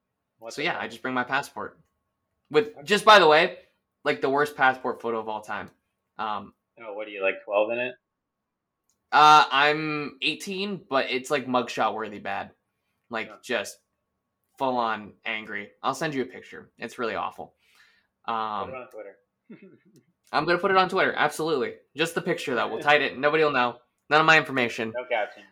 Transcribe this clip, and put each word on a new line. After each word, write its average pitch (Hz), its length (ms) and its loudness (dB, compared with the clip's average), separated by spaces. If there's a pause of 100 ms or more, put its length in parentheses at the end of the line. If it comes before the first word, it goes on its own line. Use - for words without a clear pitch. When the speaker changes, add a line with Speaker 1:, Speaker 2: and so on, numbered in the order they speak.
(380)
Speaker 1:
What 113 140 -16
Speaker 2:
so - 80 -10
Speaker 1:
the 151 60 -2
Speaker 2:
yeah, 170 80 -2
Speaker 1:
fuck? 101 80 -8
Speaker 2:
I 110 60 -6
just 117 140 -18
bring 127 120 -4
my 123 100 0
passport. 131 540 -6 (720)
With, 147 180 2
Speaker 1:
Okay. - 160 -20
Speaker 2:
just 196 200 0
by 214 140 10
the 175 80 6
way, 156 320 4 (460)
like, 143 160 -2
the 135 100 0
worst 147 260 0
passport 131 440 0
photo 117 180 -4
of 110 100 -8
all 107 120 -6
time. 101 300 -10 (480)
Um, 104 360 -6 (240)
Speaker 1:
Oh, 113 160 -14
what 107 120 -8
are 104 40 -14
you, 101 120 -10
like, 95 220 -2
twelve 107 260 2
in 120 80 -4
it? 127 160 -6 (1200)
Speaker 2:
Uh, 151 380 10
I'm 151 720 0
eighteen, 185 680 -6
but 135 200 0
it's, 127 200 -4
like, 135 160 -2
mugshot 123 480 -2
worthy 104 240 -10
bad. 98 320 -8 (600)
Like, 110 200 -8
Speaker 1:
Huh. 104 120 -20
Speaker 2:
just 110 360 -6 (800)
full 127 180 -2
on 107 380 -4 (100)
angry. 107 460 -10 (120)
I'll 131 120 -2
send 156 200 -6
you 131 80 -2
a - 40 -8
picture. - 520 -20
It's 117 200 -14
really 113 160 -4
awful. 87 400 -8 (720)
Um, 110 440 -6
Speaker 1:
Put 131 40 -14
it 127 80 -12
on 117 80 -20
Twitter. 101 280 -18 (320)
<laughs> 190 200 -20 (640)
Speaker 2:
I'm 147 140 0
gonna 175 120 2
put 196 140 0
it 190 40 4
on 185 120 6
Twitter. 170 280 0
Absolutely. 151 580 -2 (220)
Just 160 180 -2
the 165 80 -4
picture, 151 320 -4
though. 110 140 -2
We'll 110 140 -8
Speaker 1:
<laughs> - 0 -
Speaker 2:
hide 147 200 4
it. 127 160 -4
Nobody 151 260 2
will 147 80 2
know. 123 260 0 (320)
None 151 100 6
of 160 60 4
my 160 100 8
information. 123 580 -2
Speaker 1:
No 127 100 -8
caption. 107 480 -4